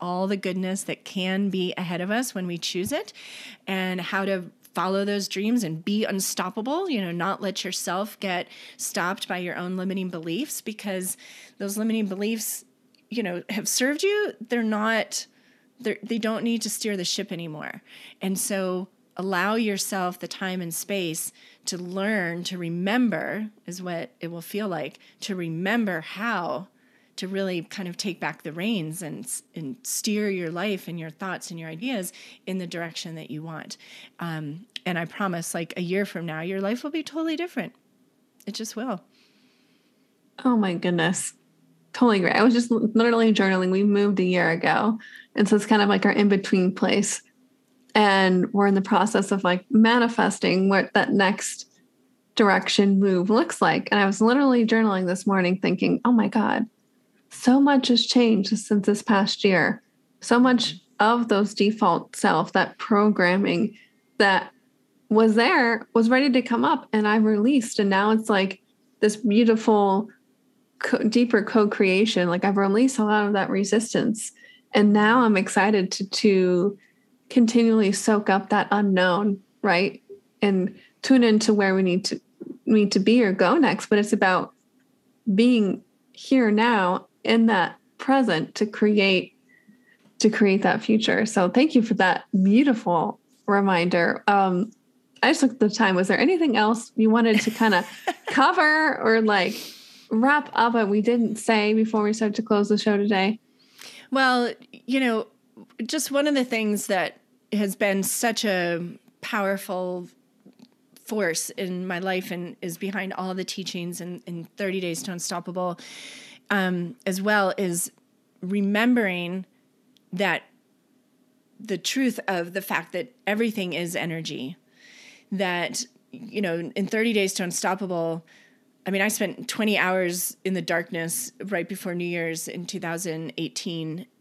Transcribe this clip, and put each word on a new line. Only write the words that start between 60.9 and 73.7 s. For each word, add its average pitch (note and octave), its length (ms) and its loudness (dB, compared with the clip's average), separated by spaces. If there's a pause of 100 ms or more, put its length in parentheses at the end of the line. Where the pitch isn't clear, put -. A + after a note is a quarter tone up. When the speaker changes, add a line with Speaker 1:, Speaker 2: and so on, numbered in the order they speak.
Speaker 2:
of A#3 260 4
those G#3 260 2
default G3+ 640 0
self, F3+ 380 0
that - 260 0
programming G3 1000 2 (420)
that G3 340 2 (560)
was A3 260 6
there, A#3 580 2
was A3+ 160 4
ready C4 220 4
to B3 120 4
come A#3 220 -2
up, D4 280 0
and G#3+ 160 2
I've A3 160 4
released. A3 560 2
And G3+ 100 2
now G3+ 220 4
it's, A3 180 0
like, F#3+ 300 0 (400)
this G#3+ 160 2
beautiful G#3+ 920 4 (720)
co-, - 240 -2
deeper A3+ 400 4
co-creation. G3+ 840 2
Like, F3+ 160 0
I've G3 120 2
released G#3 420 2
a G#3+ 60 0
lot G#3 220 2
of G3+ 60 0
that G3 180 0
resistance. G3+ 800 0 (420)